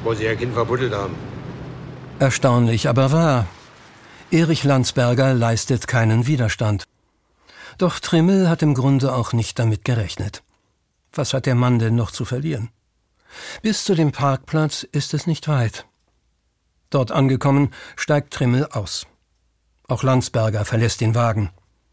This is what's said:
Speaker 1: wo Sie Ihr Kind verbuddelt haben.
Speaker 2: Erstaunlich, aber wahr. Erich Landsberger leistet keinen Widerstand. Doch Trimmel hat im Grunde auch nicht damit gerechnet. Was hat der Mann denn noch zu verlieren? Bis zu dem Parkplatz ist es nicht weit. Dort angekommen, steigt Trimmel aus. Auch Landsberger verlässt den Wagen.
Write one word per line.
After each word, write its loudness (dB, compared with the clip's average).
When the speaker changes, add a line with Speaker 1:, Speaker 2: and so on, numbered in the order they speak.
Speaker 1:
wo 0
Sie -4
Ihr 0
Kind -4
verbuddelt -2
haben. -6
Speaker 2:
Erstaunlich, 2
aber 4
wahr. 2
Erich 2
Landsberger 2
leistet 0
keinen 2
Widerstand. 0
Doch 0
Trimmel 4
hat 0
im 2
Grunde 2
auch -2
nicht -2
damit 0
gerechnet. -4
Was -4
hat -2
der 2
Mann 4
denn 0
noch -2
zu -8
verlieren? -6
Bis -2
zu 2
dem 2
Parkplatz -2
ist -4
es -4
nicht -4
weit. -2
Dort 0
angekommen, 2
steigt -2
Trimmel 0
aus. -8
Auch -2
Landsberger 0
verlässt 0
den 2
Wagen. 0